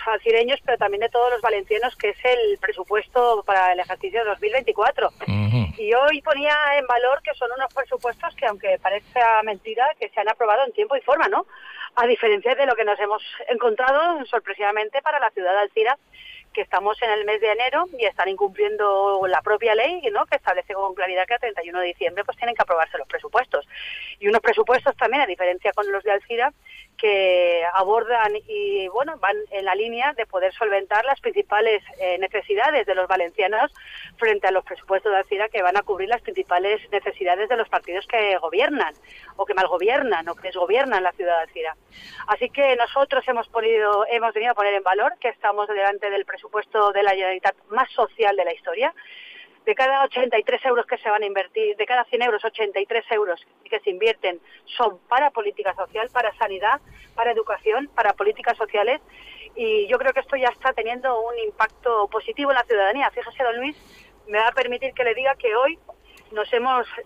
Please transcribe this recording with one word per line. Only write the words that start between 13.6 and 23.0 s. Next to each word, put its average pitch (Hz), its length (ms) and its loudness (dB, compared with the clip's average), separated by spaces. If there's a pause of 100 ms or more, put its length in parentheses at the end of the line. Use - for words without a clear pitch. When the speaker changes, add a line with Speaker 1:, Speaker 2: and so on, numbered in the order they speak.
Speaker 1:
sorpresivamente, 415 760 -2
para 302 180 0
la 220 100 2
ciudad 185 220 0
de 202 80 2
Alcira, 220 360 2 (560)
que - 100 -4
estamos 202 400 -2
en 233 80 0
el 214 160 0
mes 214 160 0
de 214 100 2
enero 254 320 0 (140)
y 220 80 0
están 185 220 -2
incumpliendo 202 1000 0
la 170 140 2
propia 214 320 2
ley, 311 360 0
¿no? 302 140 0
Que 302 120 0
establece 185 360 -2
con 190 220 -4
claridad 185 320 -2
que 240 80 -2
a 240 40 0
treinta 208 240 -6
y 170 60 -12
uno 175 120 -6
de 180 80 -2
diciembre, 175 360 -4
pues, - 120 -6
tienen 240 180 -4
que 226 80 0
aprobarse 165 360 0
los 139 100 -10